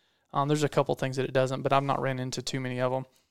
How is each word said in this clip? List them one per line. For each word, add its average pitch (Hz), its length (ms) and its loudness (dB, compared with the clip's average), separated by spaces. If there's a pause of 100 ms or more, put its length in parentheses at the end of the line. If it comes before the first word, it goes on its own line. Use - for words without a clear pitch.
(340)
Um, 139 120 2
there's 151 160 2
a 143 60 4
couple 143 260 2
things 135 220 -4
that 131 80 0
it 131 80 -4
doesn't, 131 300 2
but 135 100 0
I've 139 100 6
not 139 200 0
ran 131 160 -2
into 127 240 -6
too 135 180 -4
many 127 220 -4
of 127 100 2
'em. 131 140 -4 (240)